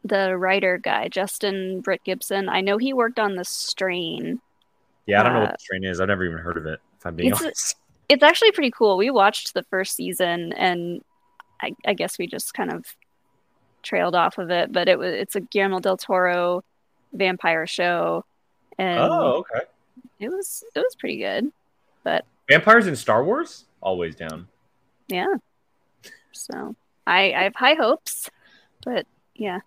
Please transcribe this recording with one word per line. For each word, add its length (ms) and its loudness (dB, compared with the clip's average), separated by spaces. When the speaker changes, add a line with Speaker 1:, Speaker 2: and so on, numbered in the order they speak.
Speaker 1:
the 320 0
writer 420 2
guy, 300 -2
Justin 720 -4
Britt 240 -4
Gibson. 440 -4
I 120 0
know 180 2
he 140 0
worked 260 0
on 180 0
The 80 -6
Strain. 960 -4
Speaker 2:
Yeah, 140 6
I 40 6
don't 100 4
know 60 2
Speaker 1:
Uh, 60 2
Speaker 2:
what 120 -4
The 40 -18
Strain 220 -8
is. 160 -4
I've 80 2
never 160 0
even 140 -6
heard 180 -8
of 100 -8
it, 140 -10
if 80 -14
I'm 100 -8
being 160 2
Speaker 1:
It's 80 0
a 40 -6
Speaker 2:
honest. 320 -6
Speaker 1:
it's 140 4
actually 300 6
pretty 180 0
cool. 260 4
We 140 2
watched 440 2
the 100 -2
first 300 -4
season, 600 -2
and 480 -2
I, 140 -6
I 80 2
guess 240 -6
we 80 -4
just 280 -10
kind 180 -4
of 120 -8
trailed 320 0
off 240 2
of 120 -6
it. 220 0
But 160 2
it 100 4
was, 140 -4
it's 240 -6
a 40 0
Guillermo 400 -2
del 160 0
Toro 680 0
vampire 540 0
show, 580 0
and 220 0
Speaker 2:
Oh, 520 2
okay. 120 -4
Speaker 1:
it 120 -8
was, 340 -8
it 40 -4
was 200 0
pretty 200 -6
good. 320 -2
But 200 0
Speaker 2:
Vampires 380 8
in 100 -2
Star 280 2
Wars? 400 -4
Always 340 -2
down. 320 -12
Speaker 1:
Yeah. 260 -2
So 420 -12
I, 260 4
I 120 0
have 120 -2
high 180 4
hopes, 560 -2
but 220 -4
yeah. 320 -6